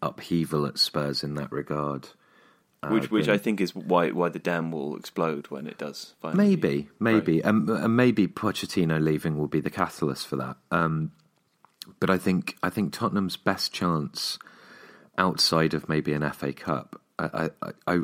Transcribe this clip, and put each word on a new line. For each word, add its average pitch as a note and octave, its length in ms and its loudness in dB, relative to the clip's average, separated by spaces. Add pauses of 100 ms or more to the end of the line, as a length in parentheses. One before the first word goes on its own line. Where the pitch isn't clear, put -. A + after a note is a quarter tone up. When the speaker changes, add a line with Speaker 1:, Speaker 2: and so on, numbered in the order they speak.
Speaker 1:
upheaval D#2 640 -2
at - 120 -8
Spurs C#2+ 440 0
in D2 120 -4
that C#2+ 180 -6
regard, D2 560 -4 (760)
uh, - 60 -6
Speaker 2:
Which, A2 220 0
which G#2+ 160 4
Speaker 1:
than G#2+ 80 4
Speaker 2:
I G2+ 40 4
think G#2 220 0
is F2+ 140 0
why, F2 360 2
why F2 200 0
the E2 100 -8
dam E2 320 -2
will D2 240 -6
explode D#2 520 -4
when C#2+ 180 -10
it - 120 -12
does - 420 -12
finally F3+ 240 2
Speaker 1:
Maybe, E2+ 380 2
Speaker 2:
break. - 180 -18
Speaker 1:
maybe. G#2 400 4
And, G#2+ 300 2
and A2 260 0
maybe A2+ 300 4
Pochettino E2+ 760 0
leaving D#2 380 2
will D2+ 80 0
be D2+ 140 0
the D2+ 100 -4
catalyst E2 560 -2
for C#2+ 100 -4
that. C2 200 -6 (160)
Um, D#2+ 400 0 (880)
but F#2 100 2
I F#2 80 4
think, - 460 0
I F2+ 60 0
think G2 220 -2
Tottenham's G2 440 -2
best - 360 -4
chance - 680 -2 (800)
outside E2 560 2
of D2+ 160 -4
maybe D2+ 240 0
an D2 120 0
F - 180 -4
A C#2 100 -2
Cup, - 480 -6 (180)
I, D#2+ 320 -4 (120)
I, - 100 -8 (140)
I, F2 180 2